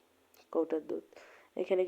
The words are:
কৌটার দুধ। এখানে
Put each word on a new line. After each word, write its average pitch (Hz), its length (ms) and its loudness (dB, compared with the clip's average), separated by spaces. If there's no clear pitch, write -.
কৌটার 160 360 0
দুধ। - 160 -6
এখানে 185 260 2